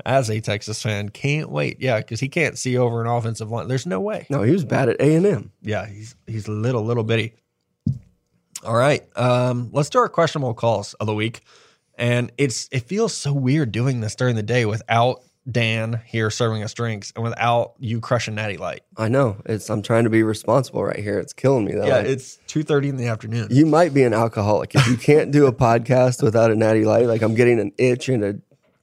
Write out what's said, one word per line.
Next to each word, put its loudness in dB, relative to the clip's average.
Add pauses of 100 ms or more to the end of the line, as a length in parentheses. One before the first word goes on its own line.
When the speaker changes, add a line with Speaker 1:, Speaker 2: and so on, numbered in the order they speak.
Speaker 1:
as 0
a -4
Texas -6
fan, -4
can't -4
wait. -4
Yeah, 0
'cause -8
he -4
can't -2
see -2
over 0
an -4
offensive -4
line. -6
There's -4
no -4
way. -6
Speaker 2:
No, -2
he 4
was 2
bad 0
at 0
A 4
and 2
M. 0 (100)
Speaker 1:
Yeah, -6
he's, -18 (120)
he's -8
little, -2
little 0
bitty. -2 (1300)
All -4
right, 2 (160)
um, 0
let's 0
do -2
our 2
questionable -2
calls -2
of -6
the -2
week. -4 (540)
And -2
it's, -2
it -4
feels -2
so -4
weird 0
doing -2
this -6
during 0
the -4
day 0
without 0 (280)
Dan -2
here -2
serving -2
us -10
drinks -8
and -6
without 0
you -4
crushing -2
Natty -6
Light. -8 (160)
Speaker 2:
I -2
know. 0
It's, -6
I'm -4
trying 2
to 2
be 4
responsible 0
right -4
here. -4
It's -6
killing 2
me, -4
though. -2
Speaker 1:
Yeah, 2
Speaker 2:
Like, 0
Speaker 1:
it's -6
two -4
thirty 0
in -6
the -4
afternoon. -4
Speaker 2:
you 8
might 4
be 6
an 4
alcoholic 0
if 6
you 2
can't 4
do 6
a 4
<laughs> 2
podcast 4
without 4
a 2
Natty 4
Light. 4
Like, 0
I'm 2
getting 4
an -2
itch 0
and 0
a -4 (480)